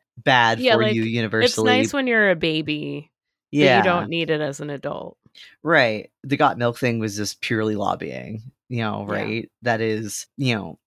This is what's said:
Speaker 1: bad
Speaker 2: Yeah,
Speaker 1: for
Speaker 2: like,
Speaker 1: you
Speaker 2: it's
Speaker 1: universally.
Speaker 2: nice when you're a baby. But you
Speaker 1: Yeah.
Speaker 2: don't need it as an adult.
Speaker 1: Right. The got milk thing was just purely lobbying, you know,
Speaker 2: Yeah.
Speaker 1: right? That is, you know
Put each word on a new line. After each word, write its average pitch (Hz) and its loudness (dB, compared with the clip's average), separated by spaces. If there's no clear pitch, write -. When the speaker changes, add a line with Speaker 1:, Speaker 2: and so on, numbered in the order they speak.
Speaker 1:
bad 117 4
Speaker 2:
Yeah, 233 4
Speaker 1:
for 113 2
Speaker 2:
like, 113 0
Speaker 1:
you 113 0
Speaker 2:
it's 113 -2
Speaker 1:
universally. 220 2
Speaker 2:
nice - 2
when 269 -2
you're 214 4
a 175 4
baby. 151 -4
But - 6
you - -
Speaker 1:
Yeah. 123 6
Speaker 2:
don't 175 0
need 165 -2
it 151 0
as 143 -6
an 147 -10
adult. - -10
Speaker 1:
Right. 127 2
The 135 -2
got 143 4
milk 120 0
thing 117 0
was 107 -2
just 104 -6
purely 110 -2
lobbying, 92 -6
you 120 -6
know, 104 -4
Speaker 2:
Yeah. 104 -6
Speaker 1:
right? 107 -6
That 113 0
is, 110 -4
you 127 0
know 90 -10